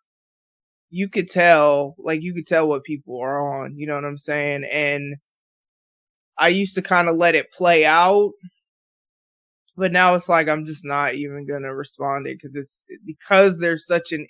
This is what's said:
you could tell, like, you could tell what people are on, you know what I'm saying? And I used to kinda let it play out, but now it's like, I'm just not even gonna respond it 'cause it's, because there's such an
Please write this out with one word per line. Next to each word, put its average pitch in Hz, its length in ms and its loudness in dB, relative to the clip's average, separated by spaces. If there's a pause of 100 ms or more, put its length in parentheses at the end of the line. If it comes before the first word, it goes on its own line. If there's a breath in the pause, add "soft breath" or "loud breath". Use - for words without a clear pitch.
(920)
you 190 180 -4
could 185 200 -4
tell, 147 720 4
like, 160 240 -4
you 180 100 -8
could 170 140 -10
tell 160 220 2
what 139 160 -4
people 139 360 -12
are 139 440 -4
on, 139 120 -14
you 147 100 -10
know 151 80 -6
what 143 100 -6
I'm 143 140 -10
saying? 147 520 -4
And 143 440 -4 (1200)
I 165 120 4
used 190 260 0
to 185 60 -2
kinda 175 300 2
let 165 240 4
it - 160 -2
play 170 340 4
out, 185 460 4 (1500)
but 185 140 0
now 180 240 6
it's 175 140 -4
like, 160 200 4
I'm 156 160 -2
just 151 200 -12
not 143 300 -2
even 143 320 -10
gonna 139 280 -8
respond 139 520 -8
it 131 140 -12
'cause 135 140 -18
it's, - 300 -14 (200)
because 190 540 2
there's 170 260 -4
such 170 260 -2
an 160 180 -10